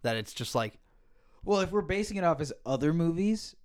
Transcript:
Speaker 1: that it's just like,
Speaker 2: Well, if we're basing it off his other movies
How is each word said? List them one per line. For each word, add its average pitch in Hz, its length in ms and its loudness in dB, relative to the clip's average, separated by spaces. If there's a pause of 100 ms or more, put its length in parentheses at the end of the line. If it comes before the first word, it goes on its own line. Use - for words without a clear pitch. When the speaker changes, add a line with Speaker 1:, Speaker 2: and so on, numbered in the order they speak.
Speaker 1:
that 117 140 0
it's 107 180 -6
just - 220 -6
like, 113 240 -2 (640)
Speaker 2:
Well, 196 160 2
if 175 120 0
we're 208 100 2
basing 196 360 -2
it 185 60 0
off 160 160 4
his 143 120 -4 (140)
other 135 280 2
movies 170 720 0